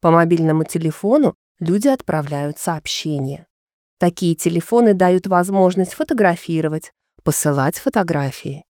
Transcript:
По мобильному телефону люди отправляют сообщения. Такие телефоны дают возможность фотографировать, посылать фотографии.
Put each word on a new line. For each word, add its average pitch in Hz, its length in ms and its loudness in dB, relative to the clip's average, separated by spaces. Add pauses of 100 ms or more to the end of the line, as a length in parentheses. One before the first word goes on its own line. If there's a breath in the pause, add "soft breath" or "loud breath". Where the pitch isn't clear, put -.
По 170 100 2
мобильному 165 540 4
телефону 196 680 0 (240)
люди 202 300 0
отправляют 147 720 -4
сообщения. 147 880 -6 (520)
Такие 175 360 0
телефоны 202 580 2
дают 185 340 2
возможность 185 680 2
фотографировать, 170 960 -2 (300)
посылать 143 560 0
фотографии. 151 920 -4